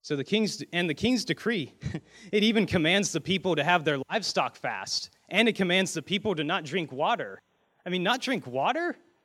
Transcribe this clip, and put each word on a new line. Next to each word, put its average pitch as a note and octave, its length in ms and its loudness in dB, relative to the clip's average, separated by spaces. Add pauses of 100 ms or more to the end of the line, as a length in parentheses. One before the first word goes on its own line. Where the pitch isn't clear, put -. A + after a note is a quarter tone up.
So - 120 -4
the C#3 100 -2
king's, G#3 380 0 (120)
and F3 160 2
the D3 40 0
king's A3+ 300 2
decree, F3 480 -2 (300)
<laughs> - 280 -20
it G#3 120 4
even G#3+ 240 4
commands F3+ 460 2
the D#3+ 80 -2
people F3+ 360 0
to C#3+ 80 0
have E3+ 220 4
their D3 100 2 (140)
livestock F3+ 460 -2
fast, G#2 520 -6 (220)
and A3+ 180 4
it G3+ 60 0
commands F#3 400 2
the D#3+ 80 -6
people G3+ 320 -2
to D3+ 100 -2
not E3 200 -2
drink D3 280 -6
water. C#3 480 -2 (460)
I - 20 -8
mean, F3+ 140 -2
not A#3+ 180 2
drink G3+ 260 -4
water? A#3 480 -2 (300)